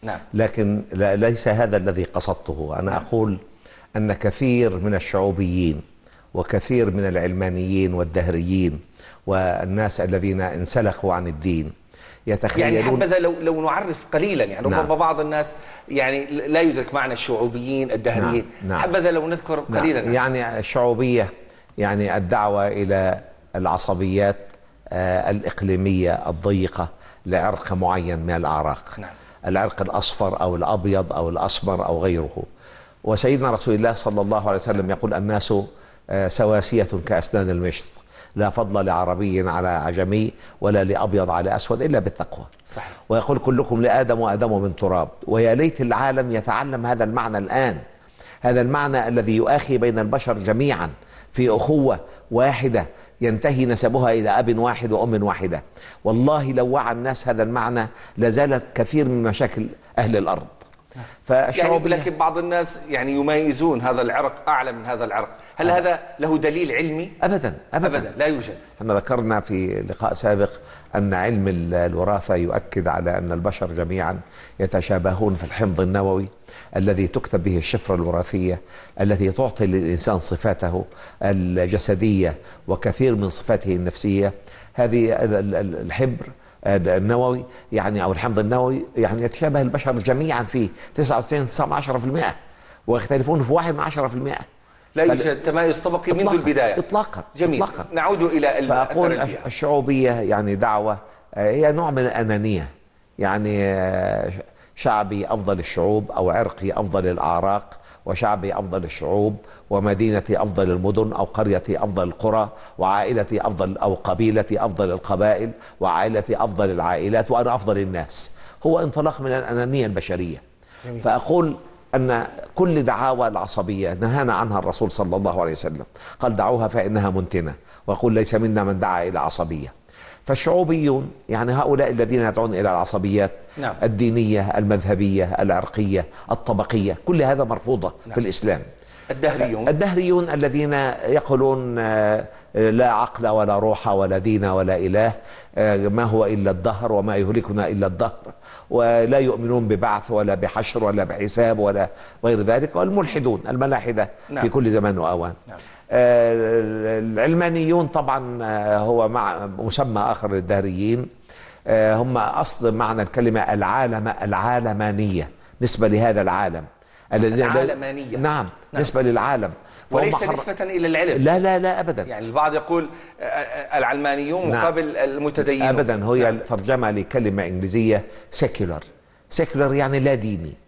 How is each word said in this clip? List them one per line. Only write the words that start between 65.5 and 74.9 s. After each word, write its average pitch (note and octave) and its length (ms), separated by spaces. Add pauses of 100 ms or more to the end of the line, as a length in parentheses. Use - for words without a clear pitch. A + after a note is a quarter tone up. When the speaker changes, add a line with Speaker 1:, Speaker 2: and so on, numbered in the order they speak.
Speaker 1:
هل E3+ 140
Speaker 2:
آه. F3+ 80
Speaker 1:
هذا F3 220 (180)
له D#3 200
دليل D#3 340
علمي؟ D#3+ 400 (100)
Speaker 2:
أبدا، D#3 320 (200)
أبدا. E3+ 240
Speaker 1:
أبدا، A2 180
لا C#3+ 100
يوجد. C#3+ 280 (260)
Speaker 2:
احنا G#2+ 140
ذكرنا A2 460
في G2 480
لقاء - 260
سابق G2+ 360 (440)
أن G2+ 200
علم G2 340
ال-، E2+ 260
الوراثة F2 600
يؤكد F2 540
على F2 300
أن F2 140
البشر E2+ 400
جميعا F2 480 (400)
يتشابهون F#2+ 720